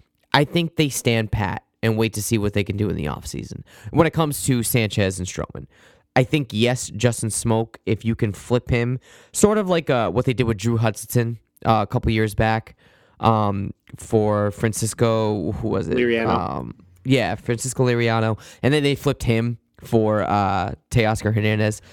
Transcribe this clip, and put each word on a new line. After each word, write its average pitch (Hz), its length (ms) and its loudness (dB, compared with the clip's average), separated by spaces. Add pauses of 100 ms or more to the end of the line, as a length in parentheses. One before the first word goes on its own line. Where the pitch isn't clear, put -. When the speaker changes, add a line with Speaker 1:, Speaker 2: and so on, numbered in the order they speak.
(340)
Speaker 1:
I 143 100 6
think 165 320 -2
they 151 140 2
stand 113 420 0
pat - 320 -2 (180)
and 110 160 2
wait 113 160 2
to 107 80 -6
see 113 160 0
what 101 160 0
they 104 100 2
can 98 140 -4
do 104 120 0
in 85 60 -2
the 76 100 -4
offseason. - 580 -8 (280)
When 165 140 6
it 151 80 0
comes 151 320 0
to 127 180 2
Sanchez 101 560 0
and 92 80 -6
Stroman, - 380 -10 (500)
I 131 80 4
think, 147 280 -2
yes, 117 380 0
Justin 113 400 -2
Smoak, 113 560 -2
if 107 180 -2
you 113 120 0
can 104 180 -2
flip - 360 -2
him, 123 300 0 (320)
sort 208 260 2
of 196 120 -2
like, 170 200 -2
uh, 117 220 0
what 120 140 -2
they 127 80 0
did 120 100 -2
with 113 140 -2
Drew 113 200 -2
Hutchinson, 117 640 -2 (260)
uh, 110 160 4
a 98 60 -2
couple - 240 -2
years 110 240 0
back, 110 400 0 (440)
um, 104 540 2 (240)
for 104 540 2
Francisco, 110 1000 0
who 110 160 -6
was 98 180 -2
it? 123 100 0
Speaker 2:
Liriano. 117 320 0
Speaker 1:
Um, 67 460 -4 (300)
yeah, 117 300 2
Francisco 120 520 -2
Liriano. 113 500 2 (240)
And 135 120 4
then 151 100 2
they 143 120 2
flipped - 280 -2
him 117 340 0 (260)
for, 107 400 2
uh, 95 500 0 (180)
Teoscar 107 420 2
Hernandez. 107 480 0 (120)